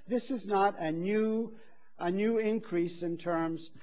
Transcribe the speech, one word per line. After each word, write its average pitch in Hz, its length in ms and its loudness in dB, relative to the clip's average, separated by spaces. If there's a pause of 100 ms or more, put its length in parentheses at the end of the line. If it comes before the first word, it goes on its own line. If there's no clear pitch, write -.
This 233 240 0
is 208 160 -4
not 202 320 4
a 160 120 0
new, 214 680 0 (420)
a 175 120 0
new 214 280 4
increase 196 640 0
in 170 160 -2
terms 165 520 -2 (120)